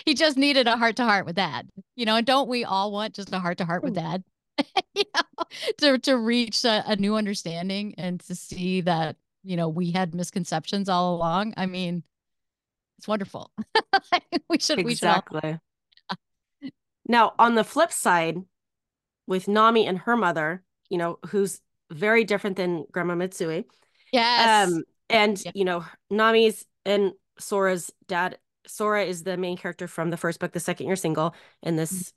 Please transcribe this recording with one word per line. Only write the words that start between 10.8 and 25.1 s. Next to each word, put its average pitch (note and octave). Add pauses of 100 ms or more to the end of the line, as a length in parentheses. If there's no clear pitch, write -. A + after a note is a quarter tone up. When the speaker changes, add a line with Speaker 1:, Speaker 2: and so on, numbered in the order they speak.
Speaker 1:
all F3+
along. E3+
I F#3
mean, F3+ (960)
it's -
wonderful. -
<laughs> -
We E4+
should, A#3+
we D#3+
should F3
all E3+
Speaker 2:
Exactly. D#3 (1500)
Now, A#3
on A#3
the A3
flip E4
side, E3 (880)
with F#3
Nami A3
and F#3
her A#3
mother, F3 (280)
you F3+
know, E3+ (100)
who's G3 (300)
very G#3+
different G3
than F3+
Grandma F3
Mitsui. F3+ (480)
Speaker 1:
Yes. A#3
Speaker 2:
Um, E3 (240)
and, G#3+